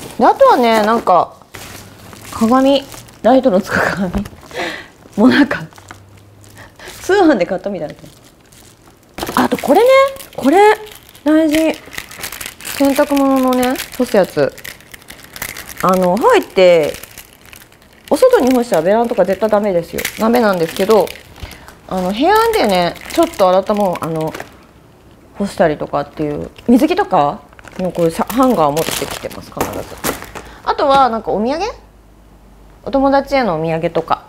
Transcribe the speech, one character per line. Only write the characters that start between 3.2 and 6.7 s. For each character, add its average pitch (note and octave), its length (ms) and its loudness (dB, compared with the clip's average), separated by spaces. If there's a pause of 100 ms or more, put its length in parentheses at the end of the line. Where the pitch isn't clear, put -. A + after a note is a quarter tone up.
ラ B3+ 140 4
イ C4 40 4
ト C4 80 0
の F#3+ 120 2
つ - 100 -14
く - 240 -2
鏡。 G3 280 -4 (440)
<laughs> - 500 -14
も G#3 80 4
う B3+ 40 6
な D4 120 4
ん C4 60 4
か、 D#3+ 160 -8 (1400)